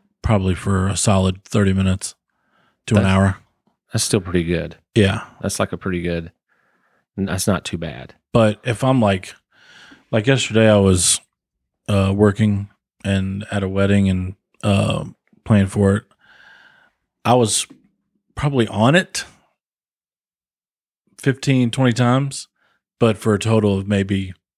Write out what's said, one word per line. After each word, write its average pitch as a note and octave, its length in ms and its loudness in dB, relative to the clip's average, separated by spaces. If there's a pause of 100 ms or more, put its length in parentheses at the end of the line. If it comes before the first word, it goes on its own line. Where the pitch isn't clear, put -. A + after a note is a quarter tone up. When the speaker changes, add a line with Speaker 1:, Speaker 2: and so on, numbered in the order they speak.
(220)
Speaker 1:
probably F#2+ 320 0
for F#2+ 340 -2
a G2 80 -4
solid F#2+ 480 0
thirty G2+ 280 0
minutes F#2+ 420 -2 (720)
to G#2+ 100 2
an G2+ 60 4
Speaker 2:
That's F#2+ 100 2
Speaker 1:
hour. F#2+ 260 2 (540)
Speaker 2:
That's A2 120 -2
still A2 160 0
pretty F2+ 240 -2
good. E2 320 -6 (180)
Speaker 1:
Yeah. G2+ 300 2 (160)
Speaker 2:
That's, - 180 -6
like, G2+ 140 -4
a F2 60 -8
pretty F2+ 240 -6
good, E2+ 300 -6 (840)
n-, G2 80 -4
that's F2+ 220 -4
not F#2 180 -2
too - 140 -8
bad. C2+ 360 -12 (180)
Speaker 1:
But A2 300 2
if A#2+ 220 -6
I'm, C3 160 2
like, G2 340 -2 (760)
like, A2 160 -2
yesterday A2 440 2
I G#2 80 6
was, F#2+ 420 2 (680)
uh, G2 260 0
working G2+ 540 2 (340)
and G2 480 -4
at G2+ 120 -4
a F#2+ 60 -4
wedding G2 420 2
and, F#2 240 -4 (280)
uh, G#2 440 -2 (380)
playing G2+ 240 4
for G2 280 2
it. A2 80 -6 (1200)
I A#2 100 2
was A#2 320 0 (680)
probably C3+ 340 -2
on A2 260 2
it - 300 -2 (1900)
fifteen, B2+ 520 0
twenty B2+ 220 0
times, B2 560 -2 (500)
but A2+ 180 2
for G#2+ 180 0
a G2+ 40 0
total G#2 400 0
of G2 100 -8
maybe G2 460 -2 (240)